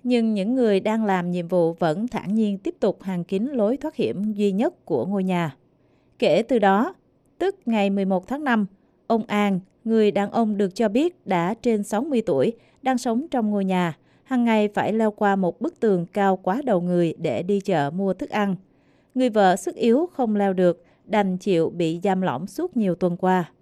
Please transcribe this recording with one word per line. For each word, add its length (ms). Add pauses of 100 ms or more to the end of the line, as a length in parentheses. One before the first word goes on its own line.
Nhưng 300
những 220
người 240
đang 260
làm 260
nhiệm 160
vụ 260
vẫn 340
thản 280
nhiên 220
tiếp 220
tục 240
hàn 200
kín 220
lối 320
thoát 180
hiểm 380
duy 180
nhất 340
của 200
ngôi 180
nhà. 320 (640)
Kể 240
từ 160
đó, 360 (420)
tức 180 (100)
ngày 240
mười 160
một 220
tháng 160
năm, 220 (420)
ông 200
An, 320 (240)
người 280
đàn 200
ông 260
được 180
cho 140
biết 380
đã 340
trên 220
sáu 180
mươi 240
tuổi, 280 (280)
đang 160
sống 340
trong 200
ngôi 140
nhà, 320 (260)
hàng 200
ngày 300
phải 200
leo 180
qua 240
một 260
bức 180
tường 340
cao 240
quá 280
đầu 160
người 360
để 260
đi 160
chợ 360
mua 180
thức 160
ăn. 260 (600)
Người 140
vợ 260
sức 200
yếu 380
không 220
leo 180
được, 300 (220)
đành 320
chịu 320
bị 340
giam 180
lỏng 260
suốt 300
nhiều 180
tuần 220
qua. 340 (100)